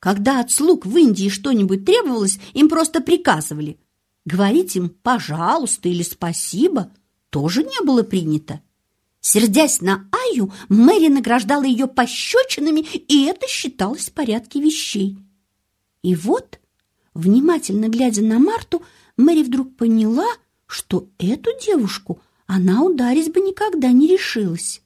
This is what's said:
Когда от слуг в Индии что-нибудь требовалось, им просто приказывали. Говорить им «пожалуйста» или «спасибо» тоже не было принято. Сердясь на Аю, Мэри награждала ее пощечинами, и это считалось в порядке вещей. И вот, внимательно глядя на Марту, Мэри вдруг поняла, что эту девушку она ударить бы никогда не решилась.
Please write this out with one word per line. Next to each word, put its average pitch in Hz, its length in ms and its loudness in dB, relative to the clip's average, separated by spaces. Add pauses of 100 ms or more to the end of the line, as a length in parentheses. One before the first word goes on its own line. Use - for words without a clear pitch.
Когда 226 400 0
от 247 100 -4
слуг 311 360 2
в 208 100 -2
Индии 208 320 4
что-нибудь 196 560 0
требовалось, 254 560 0 (120)
им 302 160 4
просто 320 320 0
приказывали. 156 800 -2 (480)
Говорить 196 480 0
им 180 140 -2
«пожалуйста» 196 1000 -4
или 175 140 -2
«спасибо» 185 880 -4 (400)
тоже 165 320 -2
не 508 220 -6
было 254 180 2
принято. 156 580 -4 (600)
Сердясь 226 600 2
на 196 300 -2
Аю, 285 420 -2 (160)
Мэри 320 400 6
награждала 254 540 0
ее 262 240 0
пощечинами, 311 960 -2
и - 440 0
это 381 220 -4
считалось 254 600 -6
в - 40 -18
порядке 240 480 -6
вещей. 202 560 -2 (880)
И 180 140 0
вот, 269 420 -4 (560)
внимательно 220 760 2
глядя 226 340 0
на 220 180 2
Марту, 349 420 0 (340)
Мэри 302 280 4
вдруг 262 320 -4
поняла, 226 520 0 (380)
что - 420 -6 (100)
эту 220 320 -4 (140)
девушку 269 560 -2 (280)
она 190 340 2
ударить 311 500 0
бы 370 80 0
никогда 381 520 0
не 269 160 6
решилась. 208 760 -2